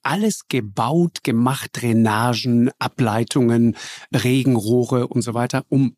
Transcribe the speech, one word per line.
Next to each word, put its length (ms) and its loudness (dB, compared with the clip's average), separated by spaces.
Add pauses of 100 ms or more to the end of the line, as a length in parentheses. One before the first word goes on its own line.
alles 460 -4
gebaut, 760 -2
gemacht, 480 -2
Drainagen, 1040 2
Ableitungen, 1000 0 (360)
Regenrohre 920 0
und 140 -4
so 120 -6
weiter, 360 -4
um 280 0